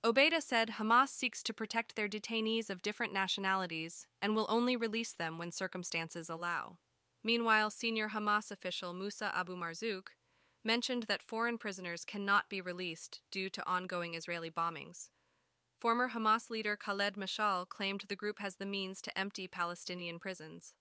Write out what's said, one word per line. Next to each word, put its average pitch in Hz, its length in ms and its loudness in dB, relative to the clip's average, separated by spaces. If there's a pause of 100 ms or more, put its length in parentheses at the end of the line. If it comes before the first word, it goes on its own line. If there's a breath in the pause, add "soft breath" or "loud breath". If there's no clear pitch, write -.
Obaida 285 380 8
said 226 360 4
Hamas 233 320 6
seeks - 340 -2
to 220 100 -2
protect 226 420 -2
their 208 140 0
detainees 220 600 0
of 185 120 -4
different 214 320 -2
nationalities 185 960 0 (140)
and 214 140 4
will 214 140 4
only 240 260 4
release 226 380 -2
them 165 240 -4
when 170 140 -6
circumstances 170 800 -4
allow. 170 480 -4 (460)
Meanwhile, 220 480 4
senior 220 380 0
Hamas 208 420 2
official 180 420 -6
Musa 196 420 -4
Abu 180 200 -2
Marzouk 185 540 -4 (540 soft breath)
mentioned 233 400 0
that 208 200 -2
foreign 226 340 -2
prisoners 180 480 -6
cannot 202 440 2
be 190 120 -4
released 175 600 -8 (100)
due 190 180 -4
to - 180 -6
ongoing 180 460 -2
Israeli 165 380 -6
bombings. 165 580 -4 (680)
Former 240 300 4
Hamas 220 400 2
leader 214 280 -2
Khaled 202 380 0
Mashal 190 520 0
claimed 196 400 -2
the 202 80 -4
group 208 240 -4
has 202 160 -4
the 196 100 -6
means 196 360 -4
to - 160 -8
empty 190 300 -4
Palestinian 175 720 -4
prisons. 170 600 -10